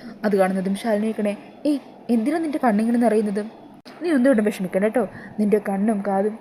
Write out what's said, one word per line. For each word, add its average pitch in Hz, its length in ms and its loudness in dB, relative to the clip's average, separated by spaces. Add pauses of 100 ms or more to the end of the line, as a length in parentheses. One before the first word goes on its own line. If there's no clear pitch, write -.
(240)
അത് 208 120 2
കാണുന്നതും 190 460 2
ശാലിനി 214 240 0
കേൾക്കണേ, 214 260 -2 (340)
"ഏയ് 294 120 0 (320)
എന്തിനാ 247 280 2
നിൻ്റെ 311 260 -4
കണ്ണിങ്ങനെ 226 340 2
നിറയുന്നത്? 214 440 2 (600)
നീ 349 80 -2
ഒന്നും 269 200 4
ഇവിടെ 220 180 4
വിഷമിക്കണ്ട 190 360 -2
കേട്ടോ. 220 200 0 (360)
നിൻ്റെ 208 280 2
കണ്ണും 202 380 0
കാതും 202 340 0